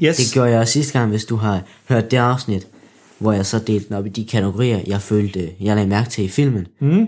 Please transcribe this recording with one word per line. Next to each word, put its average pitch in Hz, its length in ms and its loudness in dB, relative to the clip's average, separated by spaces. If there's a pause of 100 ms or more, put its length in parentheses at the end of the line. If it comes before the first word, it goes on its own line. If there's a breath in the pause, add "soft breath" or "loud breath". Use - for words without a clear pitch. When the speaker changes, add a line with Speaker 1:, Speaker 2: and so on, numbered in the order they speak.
Speaker 1:
yes. 160 120 2
Speaker 2:
det 123 160 0
gjorde 123 180 4
jeg 113 80 4
også 113 140 0
sidste 139 260 0
gang, 113 100 2
hvis 107 160 -2
du 117 100 -4
har 104 280 -2 (260 loud breath)
hørt 113 220 0
det 131 60 4
afsnit, 120 500 0 (520 loud breath)
hvor 107 140 2
jeg 95 120 0
så 113 140 -2
delte 107 280 -2
den 107 80 -8
op 98 100 -6
i 104 40 -8
de 107 160 -8
kategorier, 104 640 0
jeg 101 140 -2
følte, 98 480 -2 (120)
jeg 104 140 2
lagde 104 140 2
mærke 113 200 0
til 107 140 -4
i 95 40 0
filmen. 117 400 0 (140)
Speaker 1:
Mhm. 175 260 4